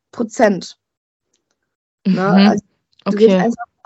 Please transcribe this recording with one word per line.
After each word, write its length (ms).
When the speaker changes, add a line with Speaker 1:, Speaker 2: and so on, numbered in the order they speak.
Speaker 1:
Prozent. 640
Ne? 80
Speaker 2:
Mhm. 340
Speaker 1:
Also 160
du 60
gibst 240
Speaker 2:
Okay. 100
Speaker 1:
einfach 180